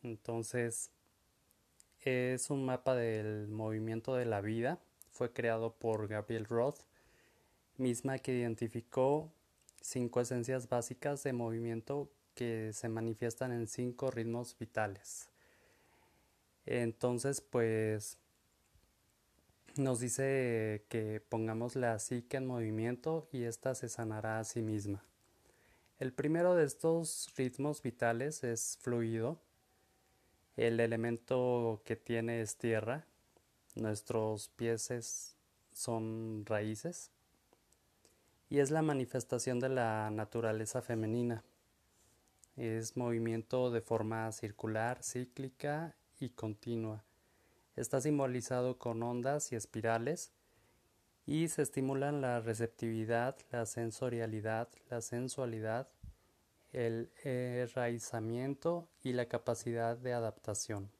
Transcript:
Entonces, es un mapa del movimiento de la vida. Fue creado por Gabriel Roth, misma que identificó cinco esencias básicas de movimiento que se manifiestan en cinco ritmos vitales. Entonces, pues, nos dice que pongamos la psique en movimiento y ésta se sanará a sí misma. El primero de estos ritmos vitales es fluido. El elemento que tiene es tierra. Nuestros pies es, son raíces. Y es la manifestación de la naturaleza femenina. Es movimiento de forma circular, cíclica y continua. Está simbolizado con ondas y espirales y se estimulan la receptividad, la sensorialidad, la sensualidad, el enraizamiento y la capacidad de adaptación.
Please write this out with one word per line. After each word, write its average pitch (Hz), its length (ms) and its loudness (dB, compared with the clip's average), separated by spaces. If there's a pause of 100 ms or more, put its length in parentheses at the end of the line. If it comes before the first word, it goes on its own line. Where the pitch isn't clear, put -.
Entonces, 117 880 -2 (1120)
es 127 460 2
un 139 140 0
mapa 127 300 2
del 107 540 0
movimiento 110 680 -2
de 123 100 2
la 107 160 2
vida. 113 380 0 (320)
Fue 120 220 -2
creado 113 420 0
por 110 320 0
Gabriel 107 380 -2
Roth, 120 340 2 (1000)
misma 131 420 0
que - 120 -2
identificó 123 1000 2 (480)
cinco 123 400 0
esencias 123 480 0
básicas 127 560 -2
de 139 80 0
movimiento 117 760 -2 (280)
que 113 380 -2
se - 140 -4
manifiestan 113 640 -2
en 120 160 0
cinco 123 460 -2
ritmos 117 440 -4
vitales. - 720 -6 (1300)
Entonces, 123 760 0
pues, 110 800 0 (1600)
nos 135 240 2
dice 120 880 2
que 107 400 -2
pongamos 113 460 0
la 117 240 2
psique 120 380 -4
en 131 100 -2
movimiento 123 840 0
y 127 100 -2
ésta 117 320 -2
se 120 140 -6
sanará 110 500 -2
a 113 60 -2
sí 117 180 -2
misma. 104 400 -2 (960)
El 131 140 -2
primero 165 420 4
de 170 100 8
estos 165 720 0
ritmos 135 460 0
vitales 123 640 0
es 117 360 -2
fluido. 117 600 0 (1160)
El 117 220 4
elemento 117 1040 2
que 113 120 -2
tiene 117 440 -2
es 110 160 -4
tierra. 113 480 0 (720)
Nuestros 110 760 -2
pies 117 420 -2
es, - 440 -6 (360)
son 113 760 -2
raíces. 110 640 -2 (1400)
Y 143 120 4
es 139 100 6
la 156 120 4
manifestación 131 760 0
de 131 120 2
la 113 420 2
naturaleza 110 720 -2
femenina. 113 600 0 (1120)
Es 113 400 -4
movimiento 117 760 0
de 117 80 2
forma 110 500 0
circular, 110 720 -2
cíclica 147 920 -4 (240)
y 131 80 -4
continua. 110 760 -4 (720)
Está 123 260 0
simbolizado 127 800 2
con 117 240 -2
ondas 123 480 0
y 123 60 -2
espirales 113 720 0 (1000)
y 160 200 2
se 156 120 -2
estimulan 135 600 2
la 120 180 2
receptividad, 113 960 0 (140)
la 120 160 0
sensorialidad, 113 1000 -2 (220)
la 120 140 -4
sensualidad, 120 840 -2 (840)
el 117 380 0 (120)
enraizamiento 123 1700 -2 (140)
y 127 100 0
la 123 140 2
capacidad 117 720 0
de 127 160 -2
adaptación. 104 840 -4